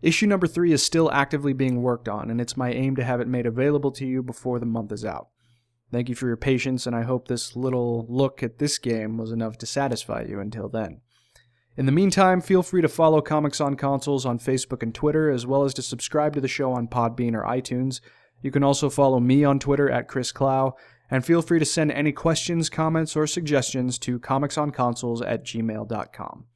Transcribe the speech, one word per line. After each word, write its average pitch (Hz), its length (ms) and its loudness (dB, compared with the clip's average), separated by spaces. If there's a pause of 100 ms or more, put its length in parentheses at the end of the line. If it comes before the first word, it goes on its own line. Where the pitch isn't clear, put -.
issue 170 240 4
number 185 220 4
three 170 240 2
is 139 100 4
still 165 300 2
actively 139 400 0
being 127 280 0
worked 120 280 -2
on, 107 200 -6
and 113 120 -2
it's 120 160 -6
my 123 160 -2
aim 131 240 0
to 131 80 -2
have 123 160 -2
it 117 80 -2
made 123 180 0
available 135 460 0
to 135 120 -10
you 131 160 -2
before 123 380 -4
the 117 80 -4
month 113 240 -4
is 107 140 -8
out. 87 240 -8 (640)
Thank 120 160 -2
you 123 80 -4
for 131 100 -4
your 117 100 0
patience, 127 520 0
and 120 80 -2
I 117 60 -2
hope 123 260 -4
this 120 260 -6
little 120 540 -2
look 135 340 0
at 120 160 -6
this 147 200 -2
game 113 380 -4
was 113 140 -6
enough 113 280 -4
to 117 80 -10
satisfy 120 640 -4
you 101 120 -8
until 113 280 -8
then. 101 340 -8 (760)
In 135 100 0
the 135 60 4
meantime, 185 480 4
feel 185 220 2
free 180 200 2
to 160 60 4
follow 156 340 4
Comics 151 380 0
on 143 140 0
Consoles 139 520 -2
on 120 120 -2
Facebook 127 440 -2
and 113 120 -4
Twitter, 151 360 2
as 123 160 -2
well 139 180 2
as 135 100 0
to 131 80 -6
subscribe 147 520 -2
to 143 60 0
the 131 80 -2
show 131 240 -2
on 117 160 -2
Podbean 117 440 0
or 110 120 -2
iTunes. 127 560 -2 (420)
You 139 80 -4
can 139 120 2
also 139 280 2
follow 135 280 4
me 131 260 6
on 139 140 4
Twitter 139 300 2
at 123 200 0
Chris 123 220 -4
Clow, 135 440 0 (360)
and 131 140 0
feel 170 160 6
free 165 180 2
to 156 60 4
send 151 260 2
any 147 220 0
questions, 165 560 0
comments, 160 480 0
or 156 100 2
suggestions 135 720 0
to 123 180 -2
comicsonconsoles 131 1080 -2
at 113 180 -2
gmail 110 440 -4
dot 110 240 -6
com. - 320 -14 (120)